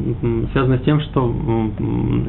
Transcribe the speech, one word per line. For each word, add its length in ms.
м, 300
связана 240
с 60
тем, 180
что, 240
м, 520
м, 500